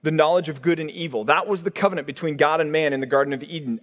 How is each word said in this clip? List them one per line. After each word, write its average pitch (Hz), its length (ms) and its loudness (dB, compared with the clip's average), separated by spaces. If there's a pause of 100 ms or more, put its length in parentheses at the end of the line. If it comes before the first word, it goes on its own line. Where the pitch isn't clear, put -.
"The 156 80 0
knowledge 156 380 4
of 139 140 -10
good 165 180 2
and 156 100 -8
evil." 127 340 -6
That 156 220 2
was 190 180 -4
the 196 60 0
covenant 185 360 0
between 147 320 -6
God 156 240 4
and 151 100 0
man 151 220 2
in 135 60 -2
the 135 60 -2
Garden 139 280 2
of 127 80 -8
Eden. 147 400 -8